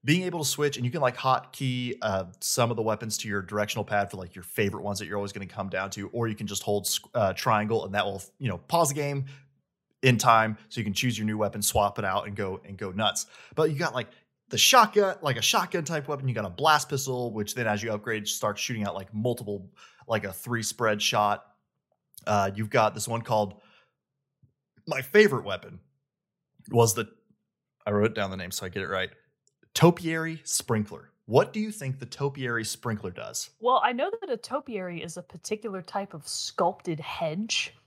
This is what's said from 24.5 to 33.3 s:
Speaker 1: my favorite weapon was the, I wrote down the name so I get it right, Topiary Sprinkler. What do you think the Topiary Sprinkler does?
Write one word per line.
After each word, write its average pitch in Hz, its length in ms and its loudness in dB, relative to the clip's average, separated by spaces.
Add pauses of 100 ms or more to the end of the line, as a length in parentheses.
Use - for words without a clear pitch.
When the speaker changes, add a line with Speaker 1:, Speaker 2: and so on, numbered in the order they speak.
Speaker 1:
my 135 160 -4
favorite 143 420 6
weapon - 360 -6 (880)
was 117 240 6
the, 113 120 -2 (800)
I 104 40 0
wrote 104 240 4
down 101 160 -2
the 95 80 -6
name 90 120 -8
so - 140 -8
I 95 60 -6
get 95 120 -6
it 92 60 -6
right, 92 220 -2 (600)
Topiary 165 720 2
Sprinkler. - 680 -4 (160)
What 147 260 4
do 214 80 -4
you 214 100 -4
think 135 300 -8
the - 60 -10
Topiary 131 580 -4
Sprinkler 104 480 -6
does? 55 380 -10 (100)